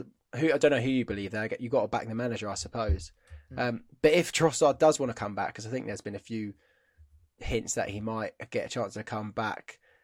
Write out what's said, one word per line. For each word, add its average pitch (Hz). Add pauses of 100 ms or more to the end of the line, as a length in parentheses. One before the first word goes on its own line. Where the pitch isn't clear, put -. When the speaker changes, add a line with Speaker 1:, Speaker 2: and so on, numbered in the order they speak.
(360)
Speaker 1:
who, 156
I 139
don't 147
know 131
who 123
you 127
believe 101
there. 107 (100)
You 123
got 117
to 110
back 110
the 110
manager, 113
I 98
suppose. 107 (400)
Speaker 2:
Mm. 127
Speaker 1:
Um, 123 (180)
but 151
if 170
Trossard 151
does 156
wanna 127
come 104
back, 98
'cause 107
I 110
think 127
there's 104
been 104
a 98
few 107 (840)
hints -
that -
he 101
might 110 (180)
get -
a -
chance 110
to 107
come 107
back, - (260)